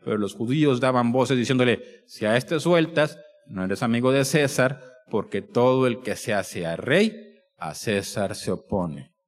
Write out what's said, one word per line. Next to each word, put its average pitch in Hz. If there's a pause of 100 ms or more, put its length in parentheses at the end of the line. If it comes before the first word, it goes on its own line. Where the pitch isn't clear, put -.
pero 110
los 101
judíos 127
daban 123
voces 131
diciéndole, 123
"Si -
a 110
este 147
sueltas, 160 (280)
no 92
eres 98
amigo 120
de 135
César, 139 (300)
porque 190
todo 127
el 123
que 101
se -
hace 95
a 82
rey, 202 (420)
a 78
César 101
se -
opone". 87 (140)